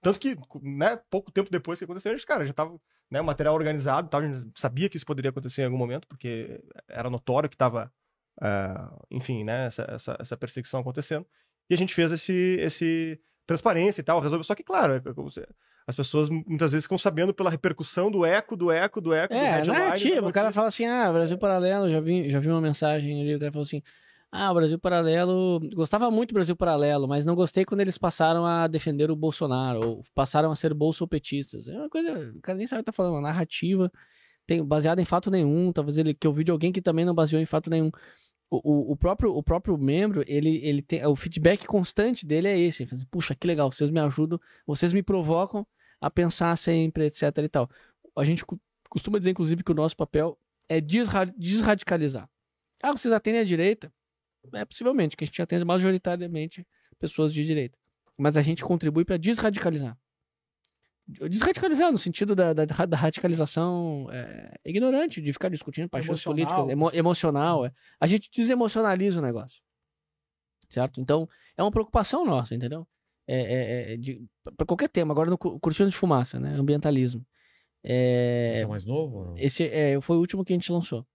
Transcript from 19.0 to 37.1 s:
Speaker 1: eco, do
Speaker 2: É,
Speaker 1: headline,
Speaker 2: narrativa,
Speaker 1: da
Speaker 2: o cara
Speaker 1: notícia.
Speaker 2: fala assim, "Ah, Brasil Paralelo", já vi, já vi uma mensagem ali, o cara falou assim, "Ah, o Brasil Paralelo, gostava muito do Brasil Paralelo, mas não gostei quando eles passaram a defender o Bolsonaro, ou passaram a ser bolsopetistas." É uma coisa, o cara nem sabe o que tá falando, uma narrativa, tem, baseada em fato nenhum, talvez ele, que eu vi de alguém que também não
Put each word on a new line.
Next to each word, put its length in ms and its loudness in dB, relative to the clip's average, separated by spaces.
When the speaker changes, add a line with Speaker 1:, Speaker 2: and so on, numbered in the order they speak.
Speaker 1:
eco, 180 0
do 80 0
Speaker 2:
É, 180 2
Speaker 1:
headline, 220 2
Speaker 2:
narrativa, 420 2
Speaker 1:
da 80 0
Speaker 2:
o 40 -6
cara 140 2
Speaker 1:
notícia. 120 -2
Speaker 2:
fala 80 2
assim, 180 -2
"Ah, 280 2
Brasil 240 2
Paralelo", 540 2
já 80 2
vi, 280 0
já 120 2
vi 100 0
uma 100 2
mensagem 640 0
ali, 140 0
o 40 -4
cara 120 -4
falou 100 -6
assim, 220 -6
"Ah, 200 -2
o 40 4
Brasil 240 4
Paralelo, 800 2
gostava 340 2
muito 220 2
do 20 -6
Brasil 220 2
Paralelo, 520 2
mas 160 0
não 120 2
gostei 300 2
quando 160 -2
eles 180 -2
passaram 480 2
a 180 2
defender 460 0
o 40 0
Bolsonaro, 640 -2
ou 240 -2
passaram 340 2
a 60 -2
ser 180 0
bolsopetistas." 920 -2
É 100 -12
uma 100 -10
coisa, 480 -6
o 60 -20
cara 160 -6
nem 80 -6
sabe 140 -6
o 40 -6
que 40 -6
tá 40 -8
falando, 220 0
uma 80 -2
narrativa, 680 0
tem, 180 2
baseada 340 2
em 60 2
fato 240 0
nenhum, 420 4
talvez 280 0
ele, 160 2
que 100 -4
eu 80 4
vi 100 0
de 60 0
alguém 220 2
que 100 -2
também 240 2
não 80 2